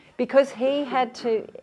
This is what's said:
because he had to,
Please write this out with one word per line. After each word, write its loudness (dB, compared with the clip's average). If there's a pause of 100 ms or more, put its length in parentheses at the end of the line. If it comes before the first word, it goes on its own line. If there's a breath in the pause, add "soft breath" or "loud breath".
(160 loud breath)
because 4
he 0
had -2
to, -2 (160)